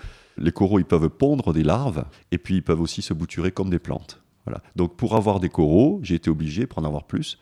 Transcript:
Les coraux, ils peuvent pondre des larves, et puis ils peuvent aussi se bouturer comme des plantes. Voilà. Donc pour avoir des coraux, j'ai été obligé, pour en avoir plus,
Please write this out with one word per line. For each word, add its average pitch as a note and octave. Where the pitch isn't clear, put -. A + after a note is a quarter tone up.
Les E2
coraux, G2+
ils F2+
peuvent D#2+
pondre C#3
des D#2
larves, E2
et F2+
puis F#2
ils F2
peuvent E2
aussi E2
se -
bouturer E2
comme F#2+
des E2+
plantes. -
Voilà. -
Donc F2
pour A2
avoir G2+
des F2+
coraux, G#2
j'ai F2+
été E2
obligé, D#2+
pour -
en D#2
avoir D2+
plus, -